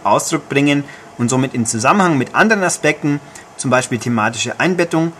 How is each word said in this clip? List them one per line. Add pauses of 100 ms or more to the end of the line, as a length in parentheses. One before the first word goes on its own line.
Ausdruck
bringen (340)
und
somit
in
Zusammenhang
mit
anderen
Aspekten, (380)
zum
Beispiel
thematische
Einbettung,